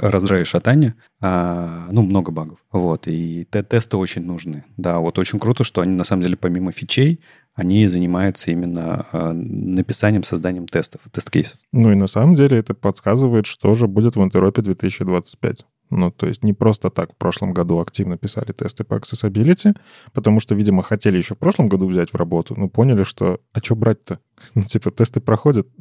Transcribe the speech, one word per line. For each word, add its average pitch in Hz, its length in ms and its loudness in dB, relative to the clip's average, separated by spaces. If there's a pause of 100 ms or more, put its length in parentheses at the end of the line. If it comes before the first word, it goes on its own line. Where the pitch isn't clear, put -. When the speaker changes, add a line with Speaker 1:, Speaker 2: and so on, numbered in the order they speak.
(120)
Speaker 1:
раздрай 95 300 2
и 82 40 -2
шатание, 120 500 2 (240)
а, 87 720 -4
ну, 110 120 4
много 92 280 0
багов. 80 260 -8 (140)
Вот, 87 360 0
и 82 440 -6
те-, 104 120 -2
тесты 113 340 -2
очень 92 280 -4
нужны. 85 380 -10 (140)
Да, 85 220 -2
вот 85 200 -2
очень 95 200 -2
круто, 110 240 0
что - 180 -4
они, 92 140 0
на 90 80 0
самом 92 200 0
деле, 87 140 0
помимо 90 340 -2
фичей, 151 480 0 (360)
они 95 320 4
занимаются 90 640 0
именно, 85 600 -4
э, 82 220 -4
написанием, 92 880 -2
созданием 90 440 -6
тестов, - 340 -4 (100)
тест-кейсов. - 460 -4 (160)
Speaker 2:
Ну 113 180 6
и 101 40 6
на 98 120 2
самом 147 280 4
деле 139 220 4
это 110 160 -2
подсказывает, 110 720 0
что 104 300 0
же 117 120 2
будет 110 280 2
в 101 80 2
Интеропе 95 380 2
две 98 140 0
тысячи - 280 -4
двадцать 90 360 -4
пять. - 260 -6 (280)
Ну, 90 160 0
то - 180 -8
есть 92 180 -4
не 104 80 2
просто 101 360 0
так - 220 -6
в - 60 -20
прошлом 95 360 -4
году 87 280 0
активно 90 360 -6
писали - 360 -8
тесты - 320 -8
по - 100 -6
accessibility, 113 800 2 (380)
потому 107 260 4
что, - 160 -2
видимо, 101 280 2
хотели 98 340 0
еще 90 180 -4
в - 20 -20
прошлом 156 300 0
году 95 200 2
взять 90 260 0
в - 20 -6
работу, 85 420 -2
но 95 120 -2
поняли, 113 340 2
что, - 380 -4 (100)
а - 80 -4
че - 160 -2
брать-то? 107 440 -2 (180)
<laughs> - 180 -10
Ну, 101 80 2
типа, - 260 -2
тесты 120 320 0
проходят, 113 460 0 (140)